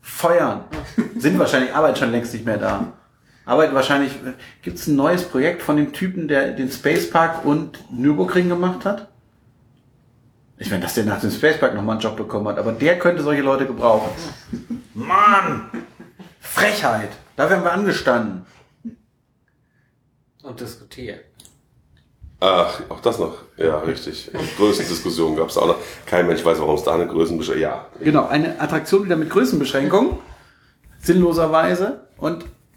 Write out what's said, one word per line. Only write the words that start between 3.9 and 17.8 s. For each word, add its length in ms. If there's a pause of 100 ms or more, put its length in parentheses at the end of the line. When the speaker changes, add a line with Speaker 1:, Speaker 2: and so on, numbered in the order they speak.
Speaker 1:
gibt's 240
ein 100
neues 280
Projekt 380
von 140
dem 160
Typen, 360
der 240
den 180
Space 400
Park 340
und 340 (120)
Nürburgring 580
gemacht 360
hat? 240 (1500)
Ich 120
meine, 120
dass 120
der 100
nach 160
dem 100
Space 280
Park 160
nochmal 220
einen 60
Job 140
bekommen 320
hat, 100
aber 140
der 260
könnte 240
solche 200
Leute 240
gebrauchen. 440 (840)
Mann! 760 (680)
Frechheit! 680 (260)
Dafür 200
haben 80
wir 80
angestanden. 720 (2000)